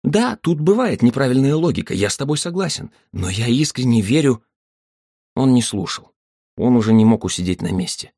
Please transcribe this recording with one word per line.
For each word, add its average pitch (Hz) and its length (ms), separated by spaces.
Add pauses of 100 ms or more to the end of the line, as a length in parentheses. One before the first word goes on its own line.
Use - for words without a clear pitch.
Да, 220 320
тут 160 240
бывает 190 400
неправильная 135 560
логика, 160 380
я 101 160
с - 80
тобой 147 180
согласен, 175 540 (220)
но 90 180
я 104 160
искренне 123 560
верю... 127 420 (880)
Он 131 200
не 123 80
слушал. - 500 (460)
Он 123 180
уже 110 160
не 110 120
мог 110 200
усидеть 90 380
на 87 80
месте. - 480